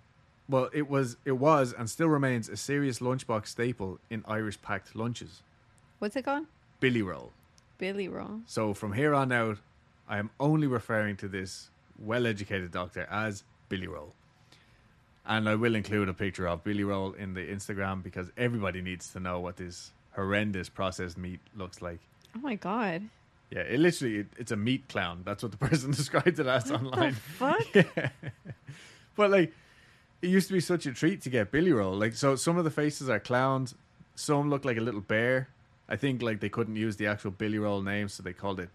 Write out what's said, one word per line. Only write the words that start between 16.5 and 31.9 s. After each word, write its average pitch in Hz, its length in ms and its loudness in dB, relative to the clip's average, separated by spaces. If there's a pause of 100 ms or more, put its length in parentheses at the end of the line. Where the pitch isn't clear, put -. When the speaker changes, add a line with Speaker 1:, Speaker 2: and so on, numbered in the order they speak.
Speaker 1:
Billy 104 200 0
Roll 98 280 -2
in 95 220 -8
the 92 120 -6
Instagram 95 560 -4
because 90 340 -8
everybody 104 460 -2
needs 90 300 -8
to 95 80 -10
know 90 200 -4
what 90 160 -6
this 90 360 -12 (220)
horrendous 98 540 0
processed 92 480 -4
meat 90 240 -8 (160)
looks 92 240 -12
like. 87 200 -8 (360)
Speaker 2:
Oh 233 40 -10
my 262 160 -4
God. 190 480 -4 (460)
Speaker 1:
Yeah, 95 100 -6
it 110 200 0
literally, 151 380 4
it, 101 80 -4 (120)
it's 113 140 -8
a 110 40 0
meat 127 320 0
clown. 90 360 -4
That's 101 180 -6
what 110 100 -4
the - 60 -12
<laughs> 135 100 0
person 135 240 2
described 151 480 2
it 135 60 0
as 127 240 2
Speaker 2:
What 127 120 0
the 135 60 -2
Speaker 1:
online. 135 260 2
Speaker 2:
fuck? 262 540 0
Speaker 1:
<laughs> - 60 2
Yeah. 170 340 6 (1040)
But, 208 160 6
like, 180 220 6 (680)
it 180 80 0
used 190 180 6
to 190 60 0
be 180 60 4
such 170 260 0
a 131 60 -2
treat 160 300 2
to 131 80 -6
get 110 220 2
Billy 170 200 4
Roll. 98 220 4